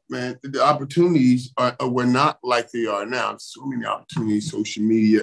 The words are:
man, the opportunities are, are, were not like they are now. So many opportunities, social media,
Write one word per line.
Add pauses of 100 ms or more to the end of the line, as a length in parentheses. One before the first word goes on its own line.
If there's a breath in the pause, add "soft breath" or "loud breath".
man,
the
opportunities
are,
are,
were
not
like
they
are
now.
So
many
opportunities,
social
media,